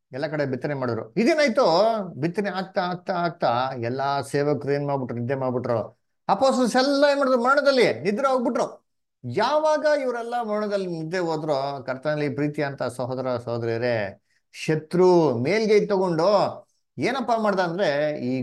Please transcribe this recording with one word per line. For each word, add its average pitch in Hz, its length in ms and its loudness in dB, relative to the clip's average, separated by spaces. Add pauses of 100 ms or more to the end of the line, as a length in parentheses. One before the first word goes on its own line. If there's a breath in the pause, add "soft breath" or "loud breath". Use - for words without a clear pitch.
(120)
ಎಲ್ಲಾ 135 160 -6
ಕಡೆ 147 180 -2
ಬಿತ್ತನೆ 131 280 -4
ಮಾಡಿದ್ರು. 117 440 -4
ಇದೇನಾಯ್ತು? 277 480 2 (540)
ಬಿತ್ತನೆ 175 300 -2
ಆಗ್ತಾ 185 320 -6
ಆಗ್ತಾ 180 320 -4
ಆಗ್ತಾ 160 640 0
ಎಲ್ಲಾ 135 440 -2
ಸೇವಕರು 143 500 -2
ಏನ್ 143 160 -2
ಮಾಡ್ಬಿಟ್ರು? 127 300 -4
ನಿದ್ದೆ 120 180 -4
ಮಾಡ್ಬಿಟ್ರು. 123 640 -2 (300)
ಅಪೊಸ್ತಲರು 247 580 2
ಎಲ್ಲ 277 240 2
ಏನ್ 277 100 2
ಮಾಡಿದ್ರು? 254 240 2
ಮರಣದಲ್ಲಿ 254 560 4
ನಿದ್ರೆ 214 280 0
ಹೋಗ್ಬಿಟ್ರು. 254 600 -2 (380)
ಯಾವಾಗ 294 600 2 (160)
ಇವರೆಲ್ಲ 240 400 -4
ಮರಣದಲ್ಲಿ 208 460 -2
ನಿದ್ದೆ 165 300 -4
ಹೋದ್ರು, 151 640 -2
ಕರ್ತನಲ್ಲಿ 147 460 -2
ಪ್ರೀತಿ 147 340 -2
ಅಂತ 139 200 -6
ಸಹೋದರ 127 540 -4
ಸಹೋದರಿಯರೇ, 117 840 -4 (300)
ಶತ್ರು 160 840 2
ಮೇಲ್ಗೈ 202 480 2
ತಗೊಂಡು 185 800 2 (320)
ಏನಪ್ಪಾ 233 400 -2
ಮಾಡ್ದ 208 220 0
ಅಂದ್ರೆ, 151 600 0
ಈ 127 240 -2